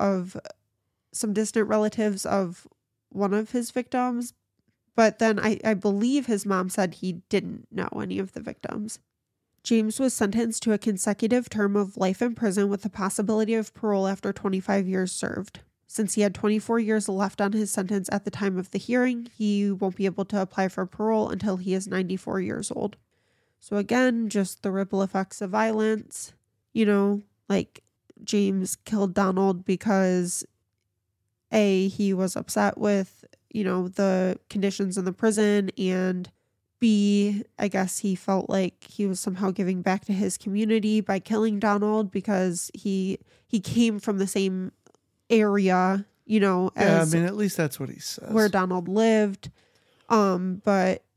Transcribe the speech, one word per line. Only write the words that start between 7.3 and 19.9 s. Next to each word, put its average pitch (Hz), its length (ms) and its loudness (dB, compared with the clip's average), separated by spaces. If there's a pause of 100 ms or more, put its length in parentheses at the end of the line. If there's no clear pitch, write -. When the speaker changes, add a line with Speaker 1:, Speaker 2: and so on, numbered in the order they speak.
Speaker 1:
know 196 180 -4 (120)
any 190 180 -6
of 190 140 -6
the - 80 -12
victims. - 580 -10 (640)
James 220 360 2
was 262 140 0
sentenced 226 520 -2
to 220 80 2
a 202 60 2
consecutive 220 720 0
term 202 280 0
of 196 200 -2
life 190 240 0
in 240 140 0
prison 202 340 0
with 202 140 -2
the 202 80 -4
possibility 214 640 0
of 220 180 -2
parole 202 340 0
after 196 260 -2
twenty-five 196 540 -2
years 185 260 0
served. - 480 -8 (260)
Since - 280 -4
he 214 60 0
had 202 140 2
twenty-four 214 460 0
years 214 280 0
left 196 320 -2
on 202 120 0
his 214 180 -2
sentence 196 420 -2
at 202 120 -2
the 196 60 -8
time 196 280 -2
of 180 140 -6
the 196 60 -4
hearing, 240 560 0
he 202 360 0
won't 190 260 -2